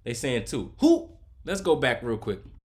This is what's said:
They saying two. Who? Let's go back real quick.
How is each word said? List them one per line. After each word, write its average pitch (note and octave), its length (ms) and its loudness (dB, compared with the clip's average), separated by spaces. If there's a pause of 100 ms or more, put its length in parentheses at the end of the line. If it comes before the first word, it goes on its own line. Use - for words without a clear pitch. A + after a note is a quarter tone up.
They A#2+ 120 -8
saying B2 320 -2
two. G#2 320 -6
Who? E4 320 4 (340)
Let's F#3+ 160 -4
go F3 160 4
back B2+ 260 0
real A#2 140 -2
quick. G2+ 240 -6 (300)